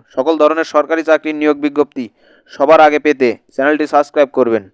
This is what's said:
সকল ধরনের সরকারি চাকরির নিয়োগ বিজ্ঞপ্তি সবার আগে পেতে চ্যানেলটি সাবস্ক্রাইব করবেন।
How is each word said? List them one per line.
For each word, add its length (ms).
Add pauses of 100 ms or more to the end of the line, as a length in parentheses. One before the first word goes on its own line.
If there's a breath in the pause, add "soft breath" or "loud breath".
সকল 280
ধরনের 360
সরকারি 300
চাকরির 320
নিয়োগ 220
বিজ্ঞপ্তি 480 (460 soft breath)
সবার 300
আগে 180
পেতে 300 (240)
চ্যানেলটি 340
সাবস্ক্রাইব 420
করবেন। 340 (100)